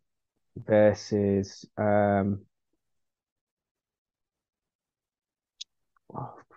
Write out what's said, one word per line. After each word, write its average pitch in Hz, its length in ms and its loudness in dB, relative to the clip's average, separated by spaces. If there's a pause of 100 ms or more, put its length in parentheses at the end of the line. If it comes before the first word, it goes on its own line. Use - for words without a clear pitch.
(560)
versus, 101 1080 0 (140)
um, 101 680 0 (3750)
oh, - 200 -14 (220)